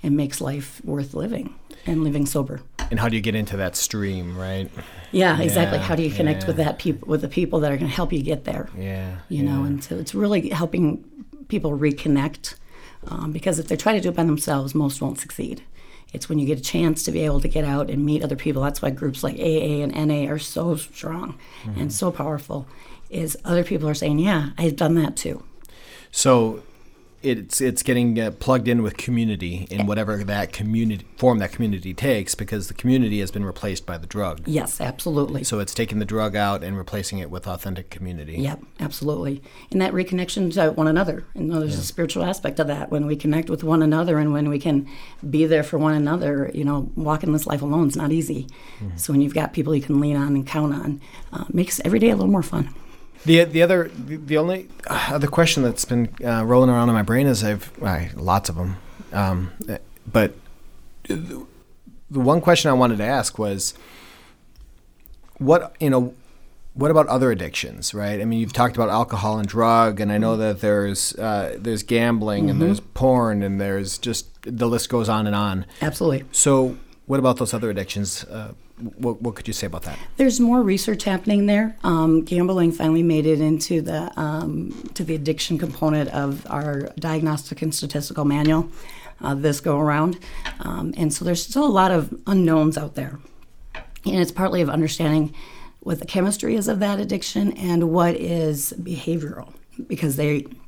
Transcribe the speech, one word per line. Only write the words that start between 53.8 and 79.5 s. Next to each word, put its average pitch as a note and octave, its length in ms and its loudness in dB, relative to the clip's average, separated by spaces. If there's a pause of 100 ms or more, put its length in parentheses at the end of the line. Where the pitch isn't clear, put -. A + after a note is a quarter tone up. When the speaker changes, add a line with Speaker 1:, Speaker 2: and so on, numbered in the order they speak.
Speaker 2:
the, C#3 220 -10
the D3+ 200 -4
only, F#3 300 0 (220)
uh, - 220 -2
other D3 160 0
question D#3 360 4
that's A#2 220 0
been, A#2+ 240 2 (120)
uh, A#2 220 0
rolling B2+ 260 8
around A#2+ 200 6
in A#2 60 4
my G#2+ 80 4
brain B2 220 4
is A#2+ 160 4
I've, G#2 300 -2 (100)
I, E2+ 360 -2
lots F2+ 320 2
of E2 80 -4
'em. F2+ 180 -2 (380)
Um, F#2 380 0 (600)
but A2 220 4 (760)
the, - 380 -6 (680)
the C#3 80 -2
one C#3+ 220 4
question E3 280 4
I C#3 40 6
wanted B2 240 4
to G#2 80 -2
ask A#2+ 340 -2
was, G2 360 -2 (1600)
what, D#3+ 420 4
you D3+ 100 2
know, B2+ 240 4 (600)
what C#3+ 180 2
about D#3 160 8
other B2+ 240 4
addictions, D2 640 -6
right? G#2 260 -2
I G#2 60 -2
mean, A2+ 160 0
you've G#2 100 -2
talked A#2+ 240 2
about A2+ 140 2
alcohol G#2+ 500 0
and G#2 80 -2
drug, A2+ 540 4
and G#2 100 0
I G#2 60 2
know A2 180 2
that G#2+ 240 0
there's, G2+ 560 2
uh, G2+ 420 -2
there's G#2+ 260 -4
gambling A#2 680 2
and C3+ 100 2
Speaker 1:
Mm-hmm. D#3+ 60 4
Speaker 2:
there's G3+ 160 2
porn A#2+ 600 2
and G2 200 -2
there's G2 380 -2
just, - 280 -4 (140)
the A#2 260 -2
list A#2 220 0
goes A#2 180 2
on A2 200 2
and G#2 80 0
on. G2 300 -2 (160)
Speaker 1:
Absolutely. D3 520 0
Speaker 2:
So C3 420 4 (300)
what C3+ 140 0
about B2+ 180 4
those A#2+ 160 -2
other A2+ 160 -2
addictions? G2 540 -4
Uh, G#2+ 300 -12 (420)
what, A#2 260 -4
what A#2 140 -4
could - 120 -12
you A2 60 -6